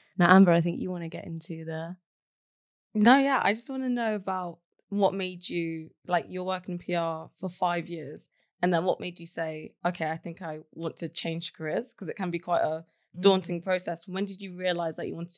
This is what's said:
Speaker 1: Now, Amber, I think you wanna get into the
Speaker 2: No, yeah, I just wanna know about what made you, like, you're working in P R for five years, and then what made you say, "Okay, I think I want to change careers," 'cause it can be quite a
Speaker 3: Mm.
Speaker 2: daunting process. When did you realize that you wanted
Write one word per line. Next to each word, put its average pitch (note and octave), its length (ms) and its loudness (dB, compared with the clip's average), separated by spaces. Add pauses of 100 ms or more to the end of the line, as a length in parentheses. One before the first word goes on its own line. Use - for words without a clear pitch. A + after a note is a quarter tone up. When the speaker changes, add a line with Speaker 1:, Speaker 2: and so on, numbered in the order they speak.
(160)
Speaker 1:
Now, F3 180 8
Amber, F#3+ 180 10
I E3+ 80 6
think D3 200 0
you F#3 100 -4
wanna E3+ 180 -6
get E3+ 160 -10
into E3 400 -10
the D#3+ 320 -8 (960)
Speaker 2:
No, A#3+ 240 8
yeah, C#4 240 4
I G#3+ 100 4
just A3+ 160 -4
wanna C4 200 -4
know A#3+ 260 0
about F#3 460 -6 (300)
what G3 240 4
made F#3 340 -4
you, E3 440 -4 (140)
like, F3 220 0
you're F#3 160 -6
working F3+ 300 -4
in F3 40 -6
P F3 160 -4
R E3 420 -2
for F#3+ 120 -6
five F3 400 -2
years, D#3+ 400 -10 (340)
and F3+ 100 2
then E3+ 120 2
what F#3 160 2
made F3+ 180 -8
you E3+ 80 -10
say, D#3+ 480 -6 (100)
"Okay, F3 240 -2
I D#3+ 80 -2
think E3+ 240 -10
I D#3 220 -8 (100)
want E3 260 -6
to E3 100 -6
change E3+ 460 -4
careers," E3 380 -4
'cause F3+ 160 -10
it - 60 -6
can F3+ 160 -4
be E3+ 80 -4
quite F3 240 -2
a D#3+ 220 -4 (320)
Speaker 3:
Mm. F3 40 -10
Speaker 2:
daunting F3+ 420 2
process. F3+ 460 -4
When F#3 160 -2
did F#3+ 180 -8
you F#3 140 -12
realize F3 400 -2
that - 120 -6
you D#3+ 80 -8
wanted E3+ 220 -10